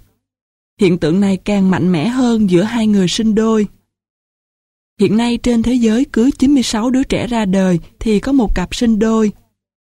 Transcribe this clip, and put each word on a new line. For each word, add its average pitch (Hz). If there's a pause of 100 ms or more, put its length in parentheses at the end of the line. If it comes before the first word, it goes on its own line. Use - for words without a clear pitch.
(800)
Hiện 180
tượng 170
này 196
càng 196
mạnh 180
mẽ 170
hơn 233
giữa 175
hai 220
người 202
sinh 220
đôi. 220 (1300)
Hiện 196
nay 233
trên 233
thế 233
giới 233
cứ 240
chín 277
mươi 254
sáu 226
đứa 254
trẻ 196
ra 226
đời 185 (220)
thì 208
có 269
một 254
cặp 175
sinh 226
đôi. 220 (640)